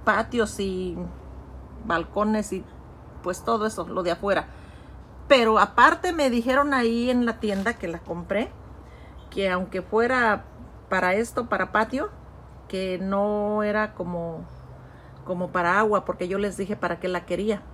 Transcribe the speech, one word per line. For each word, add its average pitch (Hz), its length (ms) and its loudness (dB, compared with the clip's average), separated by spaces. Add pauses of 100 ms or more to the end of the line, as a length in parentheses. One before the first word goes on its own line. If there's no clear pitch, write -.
Patios 220 560 2
y 185 380 -4 (880)
balcones 208 640 0
y 190 140 -6 (580)
pues - 220 -4
todo 220 200 2
eso, 190 220 -4
lo 180 160 -4
de 170 80 2
afuera. 175 360 0 (800)
Pero 220 320 8
aparte 302 520 6
me 294 200 2
dijeron 254 420 4
ahí 240 380 2
en 247 160 4
la 233 120 -2
tienda 208 360 0
que - 120 -8
la 170 120 -6
compré, 185 520 -2 (760)
que 196 220 0
aunque 180 320 -2
fuera 233 600 2 (440)
para 185 240 2
esto, 233 340 0
para 190 240 -2
patio, 254 380 0 (580)
que 190 300 -2
no 208 640 0
era 214 320 0
como, 170 460 -6 (840)
como 180 240 -2
para 180 280 2
agua, 208 260 4
porque 180 240 -4
yo 196 120 0
les 202 180 -2
dije 196 180 -2
para 170 240 -2
qué 180 100 -2
la 180 180 -4
quería 202 340 0 (120)